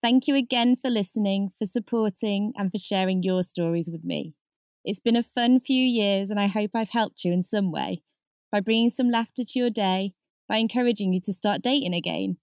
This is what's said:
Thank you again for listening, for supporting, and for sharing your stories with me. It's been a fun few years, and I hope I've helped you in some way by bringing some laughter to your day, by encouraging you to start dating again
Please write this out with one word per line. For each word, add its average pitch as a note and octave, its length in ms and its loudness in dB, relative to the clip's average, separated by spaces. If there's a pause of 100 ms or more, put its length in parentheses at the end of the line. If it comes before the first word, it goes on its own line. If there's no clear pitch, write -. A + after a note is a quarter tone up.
Thank B3 260 4
you C#4+ 60 4
again B3 420 4
for C4 140 -4
listening, G3 680 0
for A3 60 -2
supporting, G#3+ 920 -2
and G3 140 -2
for G#3+ 80 -6
sharing F#3+ 440 0
your F#3 220 0
stories E3+ 460 -2
with E3 140 -12
me. D#3+ 300 -6 (500)
It's - 160 -6
been A#3 160 2
a A#3+ 60 0
fun B3 380 2
few B3+ 220 0
years, G3+ 460 2
and G#3 100 -2
I G3+ 100 2
hope G#3 260 -2
I've A3+ 160 -2
helped - 340 -2
you F3 80 2
in F3+ 120 2
some G3 280 0
way D3 300 -4 (500)
by G#3 80 2
bringing A3+ 300 2
some B3 200 0
laughter A#3 340 -2
to - 140 -6
your B3 120 0
day, G3 420 0 (360)
by G#3+ 100 0
encouraging A3+ 560 0
you F#3 80 0
to G3+ 100 -4
start G3+ 300 -2
dating B3 320 0
again F3 480 -4